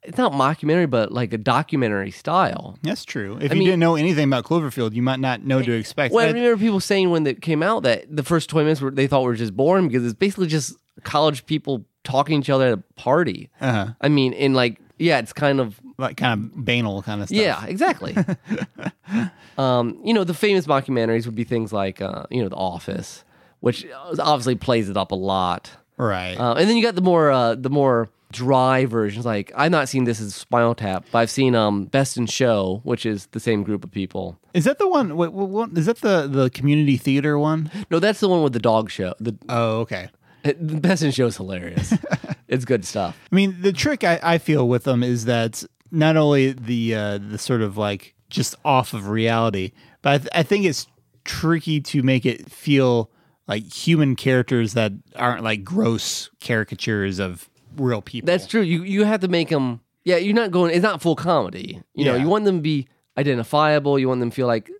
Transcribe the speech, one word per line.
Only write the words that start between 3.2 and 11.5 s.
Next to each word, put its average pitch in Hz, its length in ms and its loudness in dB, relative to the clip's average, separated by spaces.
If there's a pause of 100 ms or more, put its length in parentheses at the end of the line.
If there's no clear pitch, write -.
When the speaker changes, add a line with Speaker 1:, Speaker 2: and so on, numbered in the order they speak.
Speaker 2:
If 143 100 0
Speaker 1:
I - 40 0
Speaker 2:
you 160 40 4
Speaker 1:
mean 185 80 4
Speaker 2:
didn't 180 140 4
know 165 140 4
anything 151 340 2
about 123 160 0
Cloverfield, 135 480 -2
you 120 80 -2
might 131 180 0
not 127 260 -2
know 135 160 2
to 120 120 0
expect 117 400 -2
Speaker 1:
Well, 233 120 4
I - 60 2
Speaker 2:
that. - 60 0
Speaker 1:
remember 240 240 2
people 208 180 2
saying 190 300 2
when 165 180 2
it 127 140 -4
came 156 220 0
out 220 200 0
that 127 320 0
the 147 80 -2
first 165 260 0
twenty 151 160 2
minutes 156 160 2
were, 135 100 -2
they 135 160 2
thought 131 160 2
were 123 120 0
just 107 220 -4
boring 175 320 4
because 123 160 0
it's 117 80 -2
basically 190 340 -2
just 151 280 -2 (280)
college 147 420 0
people 139 400 -4 (180)